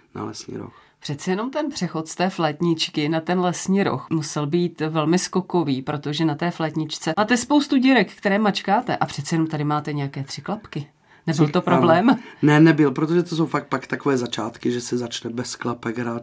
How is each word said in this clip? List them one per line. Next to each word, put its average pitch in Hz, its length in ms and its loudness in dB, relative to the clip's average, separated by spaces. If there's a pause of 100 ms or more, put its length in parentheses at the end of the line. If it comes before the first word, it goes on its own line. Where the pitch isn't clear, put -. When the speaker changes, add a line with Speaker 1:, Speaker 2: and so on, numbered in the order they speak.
(140)
Speaker 1:
na 104 100 -8
Lesní 107 320 -12
roh. 101 160 -12 (280)
Speaker 2:
Přece 147 300 -6
jenom 220 200 -2
ten 302 200 -4
přechod 160 380 -6
z - 60 -4
té 185 160 0
flétničky 160 760 -2
na 160 120 0
ten 180 200 -2
Lesní 185 420 0
roh 135 280 -2
musel 151 360 -2
být 175 340 0
velmi 160 380 2
skokový, 165 640 0
protože 151 420 -4
na 151 100 0
té 170 160 -2
flétničce 156 680 -4
máte 214 200 2
spoustu 285 400 2
dírek, 254 380 4
které 196 240 0
mačkáte, 196 580 0
a 160 100 -2
přece - 280 -6
jenom 160 120 2
tady 151 180 -4
máte 147 280 -2
nějaké 139 320 -6
tři - 180 -12
klapky. 180 440 -8 (400)
Nebyl 156 220 2
to 180 200 0
Speaker 1:
Ano. 175 80 6
Speaker 2:
problém? 170 400 6 (260)
Speaker 1:
Ne, 147 180 8
nebyl, 151 300 8
protože 156 320 2
to 170 140 -4
jsou 156 100 2
fakt 143 220 -2
pak - 180 -4
takové 139 300 0
začátky, 120 560 -4
že 120 80 -2
se 123 180 -4
začne 120 320 -8
bez 120 260 -6
klapek 117 420 -6
hrát, 117 240 -4